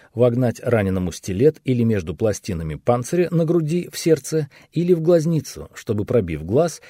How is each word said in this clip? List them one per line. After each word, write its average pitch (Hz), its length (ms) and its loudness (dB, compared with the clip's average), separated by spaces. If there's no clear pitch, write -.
вогнать 120 480 2
раненому 95 520 0
стилет 117 500 0
или 120 200 0
между 95 300 0
пластинами 82 640 -6
панциря 127 560 0
на 165 140 0
груди 170 440 0
в - 80 -14
сердце 156 520 0
или 175 180 0
в 170 80 4
глазницу, 160 760 0
чтобы, 104 300 -4
пробив 85 400 0
глаз, 139 460 0